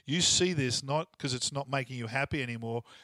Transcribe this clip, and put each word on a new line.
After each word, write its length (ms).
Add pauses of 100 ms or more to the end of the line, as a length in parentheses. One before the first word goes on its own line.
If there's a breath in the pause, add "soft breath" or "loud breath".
you 140
see 320
this 320
not 240 (100)
'cause 160
it's 160
not 180
making 300
you 80
happy 340
anymore, 440 (200 loud breath)